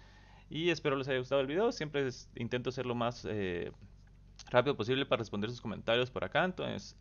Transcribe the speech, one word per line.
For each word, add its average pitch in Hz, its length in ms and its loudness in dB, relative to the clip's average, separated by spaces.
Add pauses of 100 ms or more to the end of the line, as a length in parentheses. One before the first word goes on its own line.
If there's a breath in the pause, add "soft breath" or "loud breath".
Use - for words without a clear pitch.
(500 loud breath)
Y 165 200 0
espero 151 260 2
les 135 100 -2
haya 131 140 0
gustado 135 200 2
el 139 60 2
video, 190 240 2
siempre 147 380 0
es, - 260 -8
intento 123 380 -2
ser 127 140 -4
lo 120 100 -2
más, 120 280 -2
eh, 95 460 -2 (800)
rápido 127 260 4
posible 131 300 0
para 120 140 2
responder 107 280 -2
sus 120 120 -8
comentarios 117 500 0
por - 140 -4
acá. 143 200 2
Entonces 131 560 -4